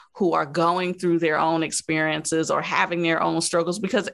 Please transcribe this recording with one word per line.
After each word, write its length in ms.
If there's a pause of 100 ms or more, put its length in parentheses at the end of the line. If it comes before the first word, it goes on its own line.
(160)
who 180
are 120
going 460
through 260
their 200
own 240
experiences 880
or 100
having 400
their 220
own 180
struggles, 380
because 360